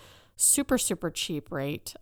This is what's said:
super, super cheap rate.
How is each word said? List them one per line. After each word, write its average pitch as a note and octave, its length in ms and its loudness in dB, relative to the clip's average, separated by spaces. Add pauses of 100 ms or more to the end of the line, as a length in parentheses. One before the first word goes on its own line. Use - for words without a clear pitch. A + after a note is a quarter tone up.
(360)
super, - 420 4
super F3 320 -2
cheap - 400 -6
rate. C#3+ 520 -4